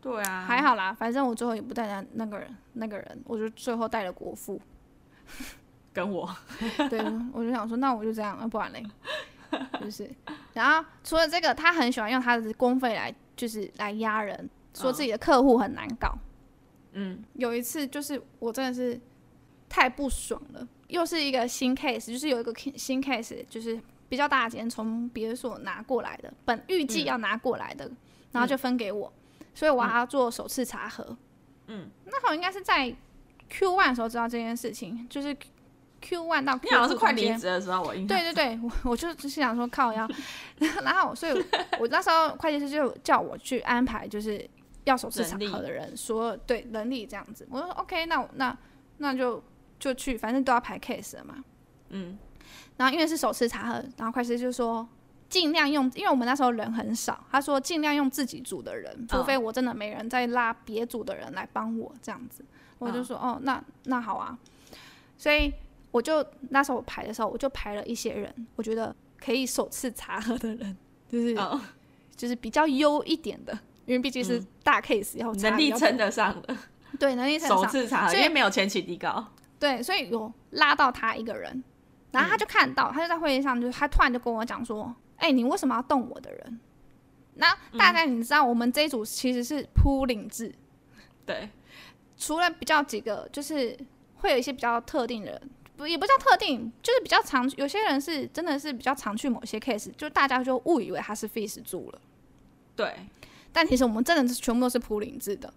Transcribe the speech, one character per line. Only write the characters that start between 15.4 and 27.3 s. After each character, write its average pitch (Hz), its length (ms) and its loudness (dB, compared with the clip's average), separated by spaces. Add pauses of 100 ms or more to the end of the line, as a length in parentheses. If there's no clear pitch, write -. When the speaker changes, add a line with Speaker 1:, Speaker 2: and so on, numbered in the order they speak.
Speaker 2:
户 262 160 10
很 220 160 2
难 - 220 -6
搞。 - 180 -2 (840)
Speaker 1:
嗯。 190 280 -8 (120)
Speaker 2:
有 240 200 -2
一 240 80 -2
次 285 240 -4
就 285 160 -6
是 285 180 -6 (200)
我 226 120 -4
真 262 140 -2
的 254 80 -4
是 247 260 -2 (680)
太 302 200 6
不 269 220 -2
爽 - 320 -6 (120)
了， 247 120 -14 (220)
又 339 180 0
是 320 160 0
一 285 80 0
个 247 160 2
新 254 300 0
case， 240 320 -2
就 233 100 -6
是 294 80 -4
有 254 140 2
一 - 20 -6
个 233 100 -6 (240)
新 262 240 -4
case， 262 480 -6
就 226 120 -12
是 226 200 -6 (280)
比 254 80 -4
较 285 100 2
大 262 220 2
间 226 200 -6
从 226 420 -4
别 220 220 -4
所 240 280 -6
拿 190 200 -8
过 233 220 -2
来 - 140 -8
的， - 180 -16 (100)
本 240 220 0
预 359 180 2
计 269 200 -2
要 262 140 0
拿 214 180 0